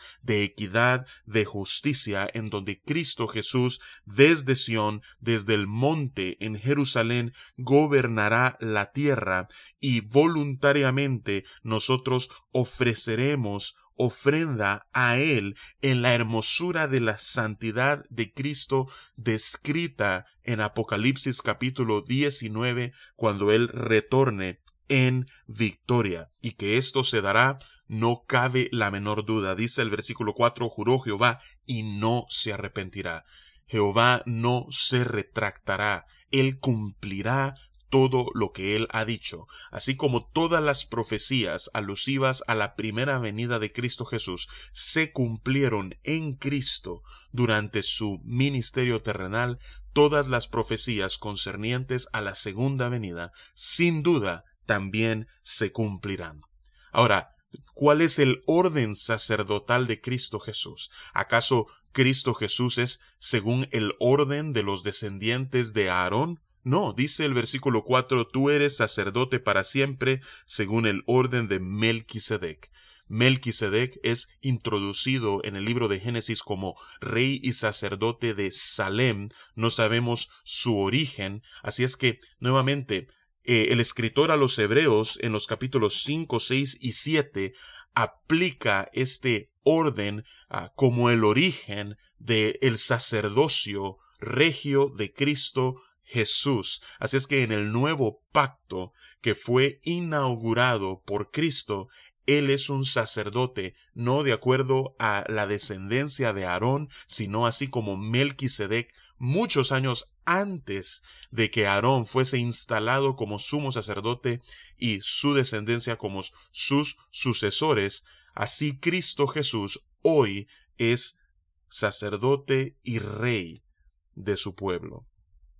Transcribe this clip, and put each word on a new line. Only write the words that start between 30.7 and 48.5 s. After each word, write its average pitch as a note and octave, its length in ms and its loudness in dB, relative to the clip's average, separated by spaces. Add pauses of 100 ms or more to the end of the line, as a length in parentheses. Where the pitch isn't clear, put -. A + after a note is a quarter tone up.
Jehová A#2 380 0 (280)
y A#2 160 -4
no A2 460 -2
se - 240 0
arrepentirá". F#2+ 720 -8 (420)
Jehová A2+ 600 4
no A#2+ 440 0
se - 320 4
retractará. G#2 1040 -2 (240)
Él C3 280 2
cumplirá A2 1000 -4 (340)
todo C3 440 4
lo G#2 180 -2
que G2 240 -2
Él A2 140 -2
ha A2 160 -2
dicho. G2 400 -6 (240)
Así - 260 0
como B2+ 300 0
todas E3 360 0
las C#3+ 220 0
profecías A2 880 -2
alusivas B2+ 760 0
a A#2 80 0
la G#2 200 -2
primera B2 440 -2
venida A#2 400 -4
de G#2+ 140 -4
Cristo A#2+ 320 -2
Jesús F#2 420 -4 (260)
se - 380 2
cumplieron A#2 920 -2
en D#3 320 -4
Cristo C3 640 -2 (320)
durante A2 500 0
su G2+ 420 0
ministerio B2 760 -2